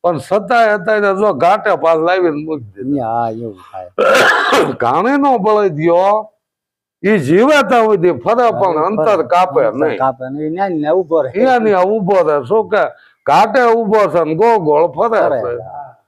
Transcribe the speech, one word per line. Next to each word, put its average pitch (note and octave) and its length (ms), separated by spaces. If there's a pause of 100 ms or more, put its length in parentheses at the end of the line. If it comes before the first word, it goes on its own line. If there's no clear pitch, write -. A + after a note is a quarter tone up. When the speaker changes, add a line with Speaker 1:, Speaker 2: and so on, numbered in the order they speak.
Speaker 1:
પણ E3+ 160
છતાંય G#3+ 520
અત્યારે G#3 300
જો G3+ 320
ઘાટે F#3 440
પાર D#3+ 200
લાવીને E3 480
મૂકી B2+ 480
દે. C#3+ 80
Speaker 2:
હા, A#2 300
એવું A2+ 240 (180)
થાય. F#2 260
Speaker 1:
<coughs> - 800
ઘાણી E3+ 360
નો C#4 220
બળી G#3+ 300
દ્યો, F3+ 640 (720)
ઈ G#3 140
જીવે A3 500
ત્યાં A#3 160
સુધી F#3+ 260
ફરે, A3+ 400
પણ F#3 280
Speaker 2:
હા, D#3 60
Speaker 1:
અંતર G3+ 320
Speaker 2:
ફરે. D#3+ 100
Speaker 1:
કાપે E3+ 380
Speaker 2:
અંતર A#2+ 220
Speaker 1:
નહીં. A#2+ 120
Speaker 2:
કાપે C3 320
નહીં. D3+ 220
ન્યા F#3+ 160
ને F3+ 60
ન્યા D3+ 180
ઊભો E3 300
રહે. C3 140
Speaker 1:
ન્યા B3 220
ને A3 160
ઊભો F#3+ 480
રહે. D3 220
શું G3 240
કે G3 160 (420)
ઘાટે G#3+ 460
ઊભો A3 380
છે E3 140
ને D#3 100
ગોગોળ E3+ 520
ફરે F#3+ 420
Speaker 2:
ફરે. C#3+ 100
Speaker 1:
છે. G#2 240
Speaker 2:
હા. F#2 260 (200)